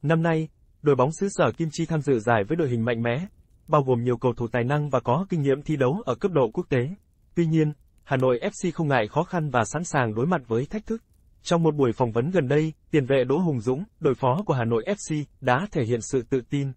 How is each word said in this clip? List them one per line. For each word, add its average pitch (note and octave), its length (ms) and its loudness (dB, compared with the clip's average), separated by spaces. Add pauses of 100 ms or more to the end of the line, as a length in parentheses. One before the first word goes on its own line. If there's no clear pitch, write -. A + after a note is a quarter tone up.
Năm D#3+ 200 2
nay, D#3+ 260 0 (340)
đội D3 140 4
bóng C3 160 2
xứ G3 180 -4
sở C#3 220 2
Kim E3 200 -4
Chi E3 140 -4
tham D#3+ 140 -2
dự C3+ 180 0
giải A2 260 2
với C#3+ 120 -2
đội D#3+ 120 0
hình A#2 160 -2
mạnh A#2 180 -2
mẽ, B2 240 -2 (420)
bao D3+ 140 2
gồm B2 220 0
nhiều B2 120 0
cầu B2 180 0
thủ A#2 140 -4
tài A#2+ 160 0
năng D3 260 -2
và B2+ 100 2
có D#3 280 0
kinh E3 140 -2
nghiệm C#3 200 0
thi D#3 140 -2
đấu C#3 280 0
ở B2 100 -2
cấp F#3+ 180 -2
độ C3 200 2
quốc - 160 -6
tế. B2+ 200 0 (460)
Tuy E3+ 120 2
nhiên, D#3 260 2 (300)
Hà - 140 -2
Nội B2+ 260 2
F G3+ 80 -2
C F3 240 -6
không D#3+ 140 -2
ngại A#2+ 200 2
khó D#3 140 0
khăn D#3+ 280 -2
và B2 140 2
sẵn D#3+ 200 -6
sàng A#2+ 300 0
đối A#2+ 120 0
mặt F3 200 0
với A#2 200 -2
thách G#3+ 200 -10
thức. A3+ 160 -6 (400)
Trong E3+ 200 0
một D#3 120 4
buổi C3 180 4
phỏng A#2+ 200 0
vấn A#2+ 180 0
gần E3 180 0
đây, D#3 240 2 (180)
tiền C#3+ 160 2
vệ C3+ 180 2
Đỗ C3+ 140 0
Hùng D#3 220 0
Dũng, B2+ 240 -2 (160)
đội C3+ 140 2
phó C3+ 320 0
của D#3+ 80 2
Hà A#2+ 100 0
Nội A2+ 220 0
F G3+ 80 -2
C, D3+ 320 -6 (140)
đã C3 320 0
thể D3 120 0
hiện A2+ 160 -2
sự B2+ 220 -4
tự C3 180 -2 (100)
tin. C#3 260 -4